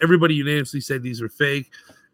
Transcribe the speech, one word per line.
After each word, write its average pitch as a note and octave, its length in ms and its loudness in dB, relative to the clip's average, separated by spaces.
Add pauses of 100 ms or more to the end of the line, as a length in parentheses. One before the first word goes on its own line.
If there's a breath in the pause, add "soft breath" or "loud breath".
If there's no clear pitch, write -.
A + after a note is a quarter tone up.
everybody E3 340 4
unanimously C#3+ 460 -2
said C3+ 200 -4
these A#2+ 200 -8
were A2 80 -6
fake. C#3+ 420 -2 (420 loud breath)